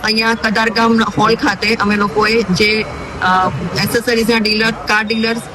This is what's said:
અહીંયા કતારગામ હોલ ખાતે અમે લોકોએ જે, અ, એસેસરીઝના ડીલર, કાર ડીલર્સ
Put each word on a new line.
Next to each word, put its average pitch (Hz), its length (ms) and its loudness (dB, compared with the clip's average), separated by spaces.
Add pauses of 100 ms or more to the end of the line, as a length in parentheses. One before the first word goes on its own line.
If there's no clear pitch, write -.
અહીંયા 220 300 0
કતારગામ 226 640 2 (180)
હોલ 214 180 4
ખાતે 214 400 0
અમે 208 200 0
લોકોએ 214 460 2
જે, 214 440 2 (360)
અ, 185 280 2 (340)
એસેસરીઝના 226 540 0
ડીલર, 214 340 0
કાર 214 320 -2
ડીલર્સ 226 380 -2 (140)